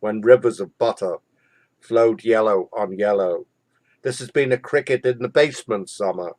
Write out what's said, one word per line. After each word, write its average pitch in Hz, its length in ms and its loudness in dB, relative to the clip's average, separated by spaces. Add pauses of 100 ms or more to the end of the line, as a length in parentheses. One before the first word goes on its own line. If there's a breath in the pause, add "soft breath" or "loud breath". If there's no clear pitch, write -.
when 107 200 -4
rivers 117 400 6
of 95 180 -10
butter 101 400 -4 (600)
flowed 113 440 2
yellow 110 480 2
on 95 260 -6
yellow. 98 480 -2 (560)
This 131 180 -6
has 123 100 -16
been 135 220 0
a 123 60 0
cricket 131 460 -2
in 127 160 0
the 120 80 -6
basement 117 640 -2
summer 90 480 -6